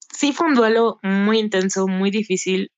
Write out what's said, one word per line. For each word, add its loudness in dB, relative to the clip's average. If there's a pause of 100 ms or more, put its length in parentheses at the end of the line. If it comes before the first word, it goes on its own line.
(160)
sí 0
fue -2
un 2
duelo 2
muy 2
intenso, -2
muy 0
difícil. -2